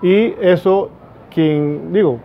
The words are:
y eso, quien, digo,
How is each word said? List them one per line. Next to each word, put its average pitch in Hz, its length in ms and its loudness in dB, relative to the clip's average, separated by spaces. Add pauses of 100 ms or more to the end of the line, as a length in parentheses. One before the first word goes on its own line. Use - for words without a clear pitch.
y 202 400 2
eso, 190 500 2 (380)
quien, 151 640 -2
digo, 160 320 0